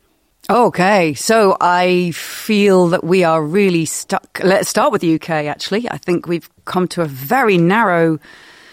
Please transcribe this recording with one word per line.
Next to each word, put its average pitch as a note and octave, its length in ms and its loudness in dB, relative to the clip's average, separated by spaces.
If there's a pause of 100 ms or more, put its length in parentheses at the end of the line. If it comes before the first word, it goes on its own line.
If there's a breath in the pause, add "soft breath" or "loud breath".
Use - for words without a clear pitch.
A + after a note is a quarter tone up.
(500)
Okay, F#3+ 640 2
so G#3 480 2
I F3+ 500 2
feel G3 760 0
that E3 160 0
we F3+ 200 2
are D#3+ 200 2
really E3+ 420 0
stuck. - 560 -8
Let's F#3+ 280 2
start C4 220 0
with G#3 100 -4
the F3 60 -2
U D#3+ 120 0
K, D3+ 280 -6
actually. G3+ 440 -6
I D3 60 -8
think F3 280 -4
we've E3 240 -6 (160)
come F#3 220 -2
to F3 140 -6
a E3 40 0
very F3 520 0
narrow E3+ 600 2 (540 loud breath)